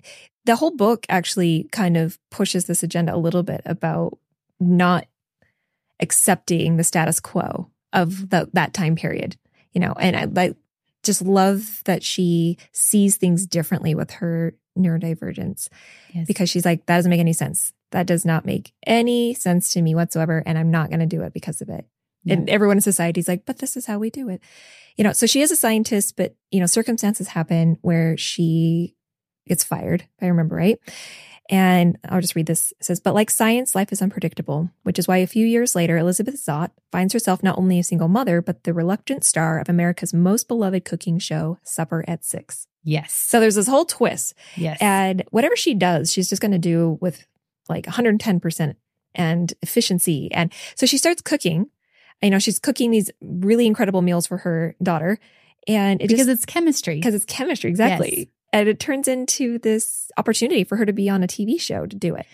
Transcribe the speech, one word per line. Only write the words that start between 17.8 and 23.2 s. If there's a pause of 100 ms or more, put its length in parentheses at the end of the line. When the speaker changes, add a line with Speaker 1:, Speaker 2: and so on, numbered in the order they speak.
Speaker 1:
That
does
not
make (140)
any
sense
to
me
whatsoever.
And
I'm
not
gonna
do
it
because
of
it." (360)
Speaker 2:
Yeah.
Speaker 1:
And
everyone
in
society